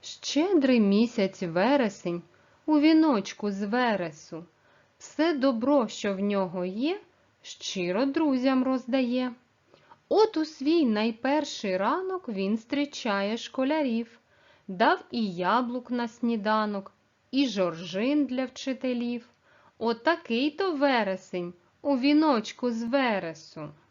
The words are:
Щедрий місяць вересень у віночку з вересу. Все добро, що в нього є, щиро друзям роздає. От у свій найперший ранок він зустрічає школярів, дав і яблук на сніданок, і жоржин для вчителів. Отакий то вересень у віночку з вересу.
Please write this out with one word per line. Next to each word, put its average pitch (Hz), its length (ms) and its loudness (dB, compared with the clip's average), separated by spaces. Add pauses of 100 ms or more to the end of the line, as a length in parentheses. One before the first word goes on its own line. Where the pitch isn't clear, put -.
Щедрий 277 760 2
місяць 202 640 2
вересень 185 760 0 (440)
у 302 140 4
віночку 294 720 4
з 196 120 -4
вересу. 190 840 -4 (520)
Все 320 360 0
добро, 247 540 2
що 202 260 -4
в 190 60 -6
нього 190 460 -2
є, 269 360 -4 (400)
щиро 185 640 -4
друзям 269 580 2
роздає. 254 680 -2 (760)
От 427 280 4
у 311 80 0
свій 311 400 0
найперший 226 920 -2
ранок 359 520 -2
він 196 280 -2
зустрічає 220 800 -4
школярів, 262 840 -2 (480)
дав 233 320 2 (120)
і 220 220 -2
яблук 240 580 -2
на 240 160 -4
сніданок, 214 840 -2 (400)
і 269 160 2
жоржин 190 760 0
для 254 200 -4
вчителів. 240 840 -6 (480)
Отакий 240 760 0
то 381 240 -2
вересень 190 800 -2 (280)
у 277 160 0
віночку 262 720 2
з 226 120 -4
вересу. 190 840 -4 (220)